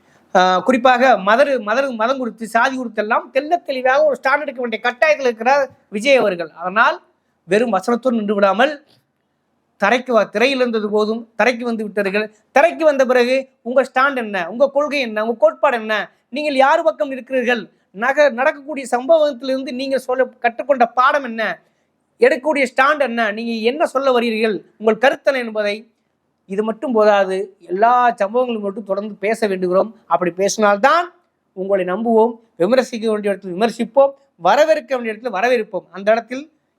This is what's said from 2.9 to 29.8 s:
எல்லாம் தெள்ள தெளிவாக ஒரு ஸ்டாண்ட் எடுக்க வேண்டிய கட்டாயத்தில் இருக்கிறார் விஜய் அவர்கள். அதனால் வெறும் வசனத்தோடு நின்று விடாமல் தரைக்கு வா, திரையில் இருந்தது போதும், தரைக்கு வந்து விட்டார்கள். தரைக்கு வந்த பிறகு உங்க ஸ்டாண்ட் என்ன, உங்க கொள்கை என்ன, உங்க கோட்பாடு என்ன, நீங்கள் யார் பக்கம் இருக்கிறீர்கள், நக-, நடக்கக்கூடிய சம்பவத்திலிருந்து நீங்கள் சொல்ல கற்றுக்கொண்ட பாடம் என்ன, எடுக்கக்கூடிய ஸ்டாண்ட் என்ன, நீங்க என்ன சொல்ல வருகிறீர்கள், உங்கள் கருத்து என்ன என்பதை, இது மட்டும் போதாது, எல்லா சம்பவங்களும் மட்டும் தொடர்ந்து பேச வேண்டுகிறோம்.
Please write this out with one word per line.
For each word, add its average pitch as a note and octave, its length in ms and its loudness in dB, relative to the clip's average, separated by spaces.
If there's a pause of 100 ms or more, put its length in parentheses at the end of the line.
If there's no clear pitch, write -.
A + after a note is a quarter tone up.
எல்லாம் C4 300 -2
தெள்ள D#4 340 -2
தெளிவாக C4 360 0
ஒரு C#4+ 160 0
ஸ்டாண்ட் C#4+ 260 2
எடுக்க C4 180 -10
வேண்டிய A3 180 -6
கட்டாயத்தில் C4 480 0
இருக்கிறார் B3 340 2 (240)
விஜய் A#3+ 340 2
அவர்கள். F3 380 -4
அதனால் A3+ 380 0 (500)
வெறும் G#3+ 280 2
வசனத்தோடு A#3+ 440 -2
நின்று G#3 160 -2
விடாமல் G3+ 380 2 (1040)
தரைக்கு B3 340 0
வா, G#3+ 100 6
திரையில் B3+ 380 0
இருந்தது A3+ 280 -4
போதும், G#3+ 300 -2 (160)
தரைக்கு A#3 280 0
வந்து A3+ 200 -6
விட்டார்கள். G3+ 420 -4 (300)
தரைக்கு D#4 280 2
வந்த C#4 220 2
பிறகு B3+ 300 2 (260)
உங்க B3+ 260 0
ஸ்டாண்ட் C4+ 340 0
என்ன, G#3 140 -8 (140)
உங்க B3 200 0
கொள்கை C#4+ 300 -2
என்ன, A3 240 -4
உங்க A#3 180 -4
கோட்பாடு D#4 380 2
என்ன, A3 140 -4 (340)
நீங்கள் D4 280 -4
யார் D4 260 4
பக்கம் D4 320 -2
இருக்கிறீர்கள், B3 480 -2 (400)
நக-, C#4 260 4 (100)
நடக்கக்கூடிய C#4+ 540 -4
சம்பவத்திலிருந்து C4+ 880 0
நீங்கள் C4+ 260 -4
சொல்ல B3+ 200 0 (180)
கற்றுக்கொண்ட A#3+ 420 0 (120)
பாடம் C4+ 320 0
என்ன, A3+ 120 -6 (800)
எடுக்கக்கூடிய C#4 500 2
ஸ்டாண்ட் C#4 380 2
என்ன, A#3 240 -2
நீங்க A#3 200 -8 (180)
என்ன D4+ 240 -2
சொல்ல C4 220 2
வருகிறீர்கள், A3+ 400 0 (220)
உங்கள் A3 260 0
கருத்து D4+ 280 2
என்ன B3+ 120 -4
என்பதை, G#3+ 320 -4 (760)
இது G3 200 -4
மட்டும் A3+ 260 -2
போதாது, G3+ 400 4 (360)
எல்லா A3 200 4 (300)
சம்பவங்களும் A3 460 -2
மட்டும் G3 240 -10
தொடர்ந்து G3+ 220 -6 (120)
பேச A3 220 0
வேண்டுகிறோம். F#3 440 0 (140)